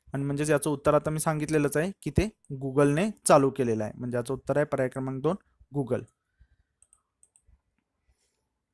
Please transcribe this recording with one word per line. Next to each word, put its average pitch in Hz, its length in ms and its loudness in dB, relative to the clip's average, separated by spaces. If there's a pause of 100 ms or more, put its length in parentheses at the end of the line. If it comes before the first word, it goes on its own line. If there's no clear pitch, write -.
(140)
आणि 139 100 -2
म्हणजेच 143 260 -2
याचं 147 200 2
उत्तर 147 240 2
आता 151 160 2
मी 156 100 -4
सांगितलेलंच 151 560 0
आहे 170 140 -2 (120)
की 151 80 -6
ते 190 180 0 (240)
Google-ने 143 580 2 (180)
चालू 139 220 8
केलेलं 117 340 -2
आहे. 104 120 -8
म्हणजे 123 200 -6
याचं 120 180 -4
उत्तर 135 220 -4
आहे 147 80 2
पर्याय 135 240 -2
क्रमांक 131 340 -8
दोन, 165 140 0 (400)
Google. 123 260 -2 (2750)